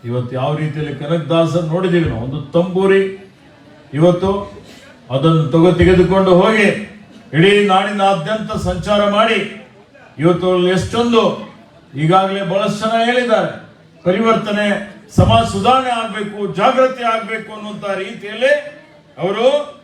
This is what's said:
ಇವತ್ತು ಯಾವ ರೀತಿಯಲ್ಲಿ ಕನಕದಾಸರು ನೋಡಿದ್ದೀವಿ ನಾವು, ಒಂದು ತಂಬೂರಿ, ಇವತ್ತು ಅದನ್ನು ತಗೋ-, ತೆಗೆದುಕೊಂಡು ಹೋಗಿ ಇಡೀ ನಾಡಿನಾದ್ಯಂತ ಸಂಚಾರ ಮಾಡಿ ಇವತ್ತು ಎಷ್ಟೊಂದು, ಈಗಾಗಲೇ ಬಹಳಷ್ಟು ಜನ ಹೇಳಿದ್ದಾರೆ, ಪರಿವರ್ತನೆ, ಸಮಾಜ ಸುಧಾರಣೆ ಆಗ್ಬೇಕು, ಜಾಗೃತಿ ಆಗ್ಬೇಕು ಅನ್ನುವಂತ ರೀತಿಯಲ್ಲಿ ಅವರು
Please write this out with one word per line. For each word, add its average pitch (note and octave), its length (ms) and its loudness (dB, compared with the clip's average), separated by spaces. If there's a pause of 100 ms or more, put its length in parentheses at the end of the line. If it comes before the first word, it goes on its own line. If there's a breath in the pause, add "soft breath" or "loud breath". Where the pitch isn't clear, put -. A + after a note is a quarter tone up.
ಇವತ್ತು B2 300 -6
ಯಾವ C#3+ 200 -2
ರೀತಿಯಲ್ಲಿ D3+ 400 -6
ಕನಕದಾಸರು D#3+ 640 0
ನೋಡಿದ್ದೀವಿ E3+ 480 0
ನಾವು, A#2 140 -6
ಒಂದು C#3+ 180 -6
ತಂಬೂರಿ, F#3 600 2 (920)
ಇವತ್ತು F3 360 2 (840 loud breath)
ಅದನ್ನು D#3 400 2
ತಗೋ-, E3 260 4
ತೆಗೆದುಕೊಂಡು F3+ 540 4 (100)
ಹೋಗಿ G#3+ 260 2 (680)
ಇಡೀ G3+ 340 4
ನಾಡಿನಾದ್ಯಂತ G3 840 0
ಸಂಚಾರ G3+ 580 -2
ಮಾಡಿ G#3+ 300 0 (800)
ಇವತ್ತು F3+ 480 2
ಎಷ್ಟೊಂದು, A#3 560 0 (720)
ಈಗಾಗಲೇ F#3+ 460 2
ಬಹಳಷ್ಟು G3+ 380 -2
ಜನ A3 140 -2 (120)
ಹೇಳಿದ್ದಾರೆ, A#3+ 460 0 (520)
ಪರಿವರ್ತನೆ, G#3 640 0 (480)
ಸಮಾಜ G#3+ 360 4
ಸುಧಾರಣೆ B3+ 380 2
ಆಗ್ಬೇಕು, G#3 640 -6
ಜಾಗೃತಿ B3+ 500 2
ಆಗ್ಬೇಕು A3 500 -4
ಅನ್ನುವಂತ G#3 360 -14
ರೀತಿಯಲ್ಲಿ G#3+ 640 -4 (680)
ಅವರು G#3 260 -2 (360)